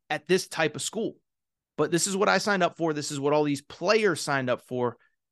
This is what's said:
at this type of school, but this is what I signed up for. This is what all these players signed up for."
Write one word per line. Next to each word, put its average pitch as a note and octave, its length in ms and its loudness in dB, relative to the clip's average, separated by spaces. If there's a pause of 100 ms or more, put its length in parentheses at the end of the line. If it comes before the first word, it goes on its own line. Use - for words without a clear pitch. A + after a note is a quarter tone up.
(100)
at D3+ 160 -6
this - 220 0
type D#3 260 0
of C3 80 -10
school, - 340 -6 (640)
but D3+ 140 0
this E3+ 160 2
is G3 80 -2
what G3 120 2
I F#3+ 100 4
signed F#3+ 260 0
up - 120 0
for. E3 160 0
This D3 200 -6
is C#3+ 80 -6
what C#3+ 120 0
all D3+ 120 4
these C#3+ 180 -2
players G3+ 580 0
signed C3 300 -2
up A#2+ 120 -2
for." B2 360 -4 (340)